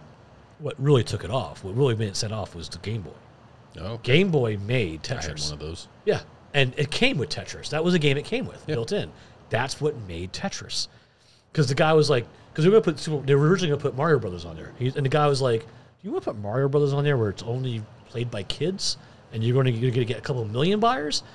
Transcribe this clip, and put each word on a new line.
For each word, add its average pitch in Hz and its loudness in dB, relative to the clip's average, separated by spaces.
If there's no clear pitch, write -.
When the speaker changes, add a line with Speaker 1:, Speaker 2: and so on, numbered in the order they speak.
Speaker 1:
what 143 -6
really 139 6
took - -4
it 87 -8
off, 120 -6
what 95 -6
really 127 4
made 107 -2
it 98 -8
set 107 -4
off 104 -8
was 85 -12
the - -14
Game 107 -6
Boy. - -20
Speaker 2:
Oh. 107 -8
Speaker 1:
Game 151 4
Boy 117 2
made 101 -2
Speaker 2:
I - -2
had - -6
Speaker 1:
Tetris. - -8
Speaker 2:
one 76 -6
of 73 -12
those. 78 -12
Speaker 1:
Yeah, 175 0
and 135 4
it 143 -2
came 262 2
with 117 -4
Tetris. - -10
That 151 -2
was 180 2
a 180 4
game 143 4
it 143 -6
came 233 -2
with, - -14
Speaker 2:
Yeah. 151 -4
Speaker 1:
built 113 -4
in. 135 -4
That's 123 -2
what 147 0
made 90 -8
Tetris. - -6
'Cause 156 2
the 139 0
guy 160 4
was 156 6
like, 123 2
'cause 156 0
they 180 8
were 208 6
gonna 220 -6
put 160 0
Super, 151 -4
they 139 6
were 143 6
originally 175 2
gonna 143 0
put 123 -2
Mario 151 4
Brothers 90 -6
on 85 -12
there. 85 -14
He, 123 0
and 135 -2
the 135 2
guy 147 4
was 143 4
like, 117 2
"Do - -16
you 196 -10
wanna 370 -2
put 123 -4
Mario 110 0
Brothers 143 2
on 143 0
there 147 4
where 110 2
it's - -10
only 120 -4
played 120 -6
by 104 -6
kids, - -4
and 110 -4
you're 123 2
gonna, 131 4
you're 120 2
gonna 120 2
get 113 -2
a - -12
couple 123 -4
million 143 2
buyers? 262 2